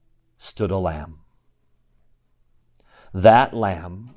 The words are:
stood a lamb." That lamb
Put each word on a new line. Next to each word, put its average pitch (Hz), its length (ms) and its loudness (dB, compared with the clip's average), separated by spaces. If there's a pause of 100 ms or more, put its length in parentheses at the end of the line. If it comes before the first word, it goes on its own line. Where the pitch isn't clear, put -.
(360)
stood - 360 -8
a 95 80 -4
lamb." 78 400 -8 (1900)
That 110 400 6
lamb 95 640 -8